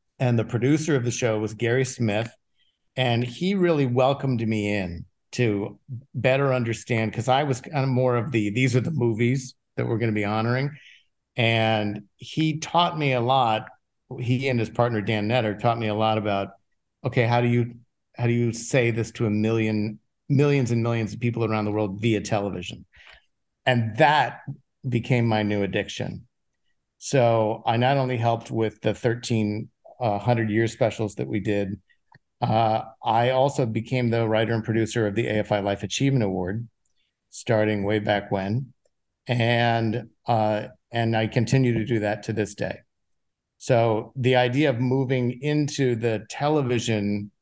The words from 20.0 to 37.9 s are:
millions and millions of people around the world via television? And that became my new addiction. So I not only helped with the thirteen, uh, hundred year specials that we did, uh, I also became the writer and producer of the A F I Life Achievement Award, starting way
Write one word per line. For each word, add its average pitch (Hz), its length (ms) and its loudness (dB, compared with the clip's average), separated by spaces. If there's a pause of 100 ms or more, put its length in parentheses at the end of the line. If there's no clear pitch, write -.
millions 143 420 2
and 117 140 0
millions 113 280 -2
of 110 60 -12
people 117 260 -2
around 107 200 0
the 104 80 -2
world 104 280 -2
via 110 200 2
television? 92 640 -6 (800)
And 113 300 2
that 143 460 4 (460)
became 120 380 2
my 110 160 2
new 101 220 0
addiction. 98 640 -6 (680)
So 113 680 2
I 117 100 2
not 127 200 4
only 127 200 0
helped 113 340 -2
with 110 300 -2
the 110 140 0
thirteen, 113 760 -2 (320)
uh, 104 180 0
hundred 113 300 0
year 110 200 2
specials 110 480 -2
that 120 120 -6
we 113 120 -4
did, 101 400 -2 (600)
uh, 110 440 0 (180)
I 120 280 2
also 131 360 2
became 117 420 -2
the 117 180 2
writer 110 280 2
and 110 100 -2
producer 110 420 0
of 101 80 -2
the 117 120 0
A 107 140 0
F 101 120 -2
I 104 80 2
Life 101 220 -2
Achievement 135 420 0
Award, 95 420 -4 (640)
starting 107 560 0
way 107 140 0